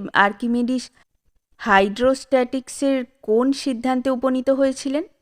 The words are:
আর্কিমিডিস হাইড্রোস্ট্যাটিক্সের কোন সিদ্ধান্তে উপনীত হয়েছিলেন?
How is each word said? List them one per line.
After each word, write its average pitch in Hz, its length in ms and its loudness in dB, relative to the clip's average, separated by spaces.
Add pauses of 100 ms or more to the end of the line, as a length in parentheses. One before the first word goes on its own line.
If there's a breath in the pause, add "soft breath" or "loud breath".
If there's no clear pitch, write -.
(120)
আর্কিমিডিস 240 800 0 (680 soft breath)
হাইড্রোস্ট্যাটিক্সের 247 1500 0 (180)
কোন 240 300 2
সিদ্ধান্তে 254 580 -2
উপনীত 254 400 0
হয়েছিলেন? 269 540 0 (180)